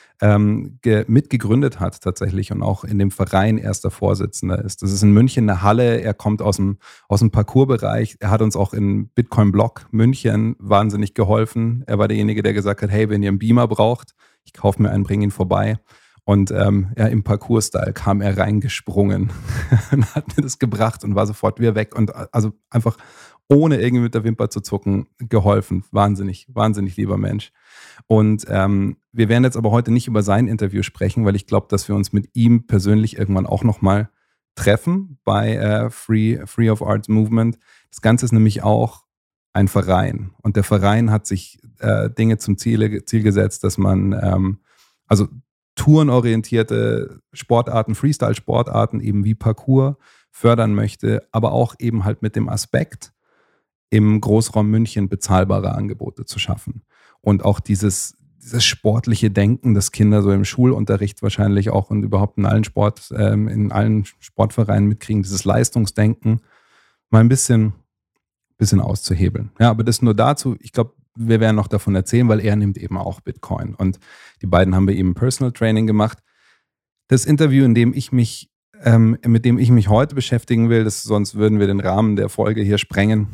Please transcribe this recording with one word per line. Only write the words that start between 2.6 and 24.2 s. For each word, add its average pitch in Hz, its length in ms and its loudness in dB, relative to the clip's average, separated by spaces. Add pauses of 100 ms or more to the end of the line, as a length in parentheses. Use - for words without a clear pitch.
auch 101 200 -4
in 104 160 -4
dem 98 120 2
Verein 98 480 0
erster 101 320 -6
Vorsitzender 95 760 -4
ist. - 180 -12
Das 98 80 -2
ist 98 120 -2
in 104 100 6
München 117 360 4
eine 92 140 -2
Halle, 117 380 2
er 104 140 -4
kommt 104 280 -4
aus 98 140 0
dem, 101 220 -2 (300)
aus 101 120 2
dem 113 100 4
Parcours-Bereich, 113 880 0
er 101 120 -2
hat 110 120 2
uns 107 140 0
auch 98 160 -2
im 101 360 -2
Bitcoin-Blog 107 840 0
München 113 680 0
wahnsinnig 104 560 0
geholfen. 113 720 0
Er 104 120 -2
war 107 100 2
derjenige, 107 340 -2
der 104 100 0
gesagt 101 300 -4
hat, 98 80 -2
hey, 104 200 0
wenn 101 120 -2
ihr 101 60 -2
einen 98 100 0
Beamer 117 300 2
braucht, 110 460 -2 (300)
ich - 80 -20
kauf - 260 -2
mir 104 120 2
einen, 101 140 -2
bring 101 180 -2
ihn 101 80 -2
vorbei. 98 480 -2 (480)
Und, 98 260 2
ähm, 101 440 0
ja, 110 120 2
im 113 140 0
Parcours-Style 104 680 -2
kam 101 300 -2
er 98 160 -2
reingesprungen 101 920 -2 (320)
<laughs> - 300 0
und 139 220 0
hat - 200 -8
mir 147 80 0
das 135 160 -6
gebracht 110 460 -2
und 104 100 -2
war 104 120 0
sofort 104 340 -4
wieder 117 140 0
weg 107 200 -4
und, 107 160 0
äh, - 220 -14
also 107 220 0 (160)
einfach 117 260 -2 (500)
ohne 147 320 4
irgendwie 120 260 2
mit 113 100 -4
der 110 100 -2